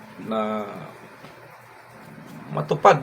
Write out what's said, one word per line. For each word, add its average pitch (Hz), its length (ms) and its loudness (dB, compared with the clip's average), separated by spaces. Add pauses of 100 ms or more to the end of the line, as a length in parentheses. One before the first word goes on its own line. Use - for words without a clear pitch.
(220)
na 107 420 0 (1900)
matupad 156 500 6